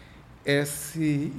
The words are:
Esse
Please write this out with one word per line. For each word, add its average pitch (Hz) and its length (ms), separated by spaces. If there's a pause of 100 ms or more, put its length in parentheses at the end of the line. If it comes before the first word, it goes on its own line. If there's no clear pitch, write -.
(460)
Esse 147 920